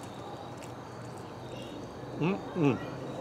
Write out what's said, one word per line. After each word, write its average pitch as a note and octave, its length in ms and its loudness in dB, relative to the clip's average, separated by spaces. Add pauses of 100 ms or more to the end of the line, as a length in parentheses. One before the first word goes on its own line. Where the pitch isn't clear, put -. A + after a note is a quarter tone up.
(2250)
Mm-mm. D3+ 580 6 (420)